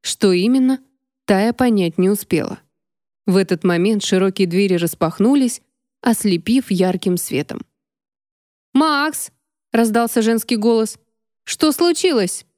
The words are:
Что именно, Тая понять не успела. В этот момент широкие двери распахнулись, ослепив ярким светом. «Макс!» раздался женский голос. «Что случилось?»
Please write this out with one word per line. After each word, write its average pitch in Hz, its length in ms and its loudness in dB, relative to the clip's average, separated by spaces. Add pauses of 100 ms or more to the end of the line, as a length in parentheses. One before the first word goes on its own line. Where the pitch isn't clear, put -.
Что - 320 0
именно, 254 460 2 (460)
Тая 208 280 2
понять 208 460 0
не 185 100 2
успела. - 520 -4 (680)
В 185 100 2
этот 190 280 0
момент 190 380 0
широкие 190 440 0
двери 185 280 0
распахнулись, 196 880 0 (380)
ослепив 220 720 0
ярким 185 460 0
светом. - 460 -8 (1080)
«Макс!» 294 580 -2 (420)
раздался 226 500 0
женский 226 340 0
голос. 220 420 0 (460)
«Что - 280 0
случилось?» 320 760 0 (100)